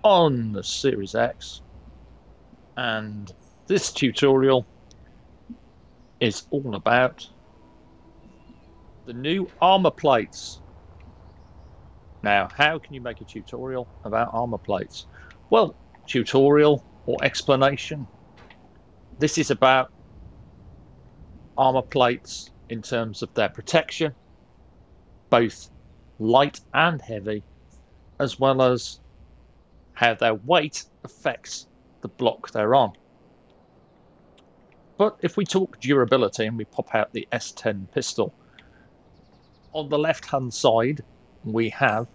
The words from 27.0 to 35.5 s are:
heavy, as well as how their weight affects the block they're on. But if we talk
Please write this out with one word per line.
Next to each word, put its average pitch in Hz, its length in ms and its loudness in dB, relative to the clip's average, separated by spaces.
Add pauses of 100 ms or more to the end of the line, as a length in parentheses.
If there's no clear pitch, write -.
heavy, 104 400 -8 (760)
as 139 220 -6
well 135 220 2
as 123 380 -2 (920)
how 117 220 2
their 113 220 2
weight 151 480 -2 (200)
affects - 640 -10 (340)
the - 80 -12
block - 420 -4
they're 110 240 0
on. 123 160 2 (2000)
But 208 240 0
if - 160 -4
we 208 80 0
talk - 360 -2